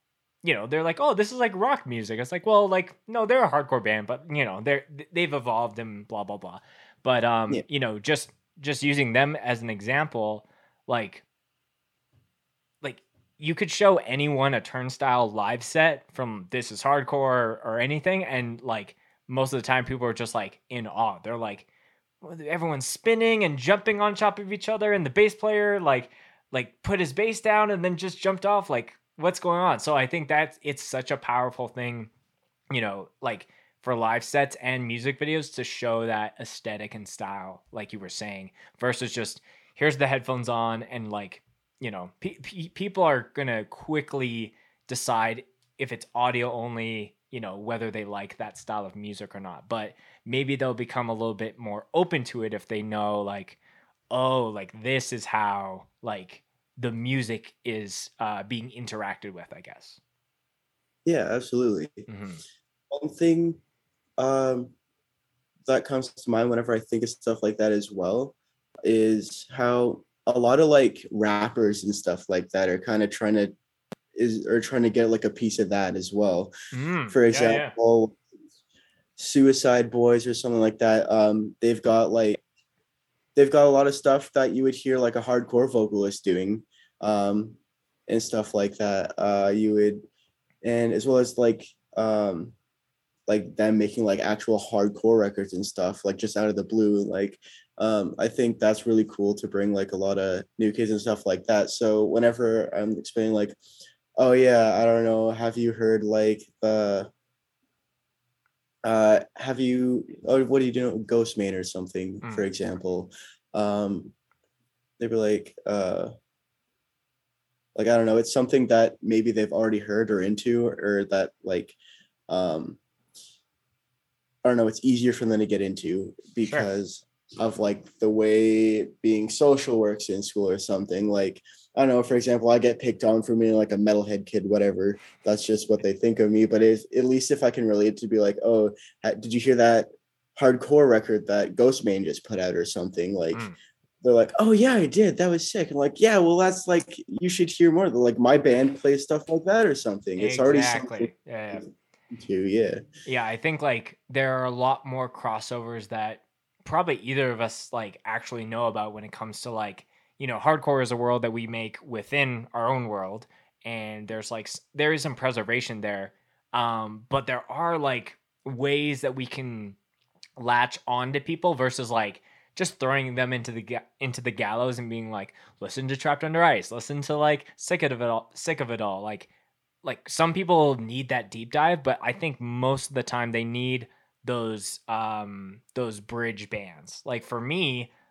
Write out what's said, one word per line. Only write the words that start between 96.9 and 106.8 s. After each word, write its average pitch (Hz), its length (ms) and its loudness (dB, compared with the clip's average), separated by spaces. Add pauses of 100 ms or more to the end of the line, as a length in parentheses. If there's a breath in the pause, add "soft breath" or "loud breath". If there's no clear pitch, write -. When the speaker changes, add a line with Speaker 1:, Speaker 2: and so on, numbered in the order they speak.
Speaker 2:
Like, 98 340 -4 (400 soft breath)
um, 107 400 -2
I 107 100 2
think 117 300 0
that's 107 280 2
really 110 180 4
cool 104 300 0
to 104 120 -8
bring, 101 260 -2
like, 98 200 -4
a 95 40 -6
lot 98 220 0
of 95 260 -2 (140)
new 107 140 2
kids 110 180 0
and 107 100 0
stuff 107 240 -2
like 92 200 -2
that. 107 260 2
So 107 340 2
whenever 113 680 2
I'm 107 240 -2
explaining, 110 340 -2
like, 104 200 0 (640 soft breath)
"Oh 127 160 6
yeah, 117 480 6
I 117 40 4
don't 117 200 4
know, 113 260 2
have 117 260 -4
you 117 160 0
heard, 110 300 2
like, 107 380 2 (200)
the," 104 500 0 (1700)